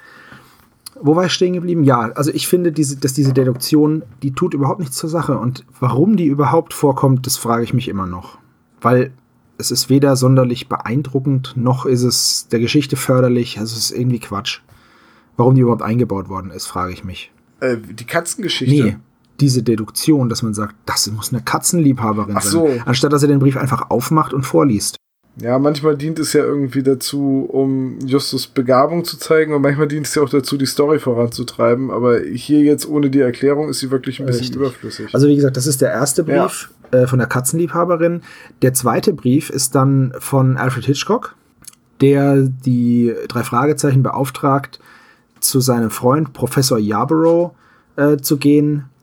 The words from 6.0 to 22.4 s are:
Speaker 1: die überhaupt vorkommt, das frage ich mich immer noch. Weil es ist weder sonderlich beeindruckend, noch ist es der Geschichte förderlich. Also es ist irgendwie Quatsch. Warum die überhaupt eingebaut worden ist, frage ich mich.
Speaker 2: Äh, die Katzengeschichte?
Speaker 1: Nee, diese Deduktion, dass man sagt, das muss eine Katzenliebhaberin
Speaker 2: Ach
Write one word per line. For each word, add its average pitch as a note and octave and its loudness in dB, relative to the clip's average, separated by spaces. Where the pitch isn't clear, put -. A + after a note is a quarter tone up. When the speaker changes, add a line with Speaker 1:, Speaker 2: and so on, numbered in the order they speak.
Speaker 1:
die E3+ 0
überhaupt C#3+ 0
vorkommt, C3+ 2
das - -4
frage A#2 -2
ich A2 -6
mich B2+ 0
immer F#2+ -4
noch. F2+ -14
Weil B2 2
es C#3 -6
ist - -2
weder C#3 4
sonderlich B2+ 2
beeindruckend, C3 -4
noch B2+ 0
ist B2 2
es - -2
der A#2 0
Geschichte C3+ 0
förderlich. B2+ 0
Also A2+ -8
es G#2+ -6
ist - -8
irgendwie B2 0
Quatsch. - -8
Warum A#2+ 4
die C3 6
überhaupt A#2 2
eingebaut G#2+ -2
worden F#2+ -10
ist, F#2 -14
frage F#2 -6
ich - -14
mich. - -14
Speaker 2:
Äh, B2+ -2
die G#2+ -14
Katzengeschichte? D3+ -2
Speaker 1:
Nee, G2+ 0
diese C3 2
Deduktion, A#2 0
dass - -6
man G#2+ -4
sagt, G#2+ -6
das - -2
muss G#2+ -10
eine A2+ -4
Katzenliebhaberin A#2+ 0
Speaker 2:
Ach - 0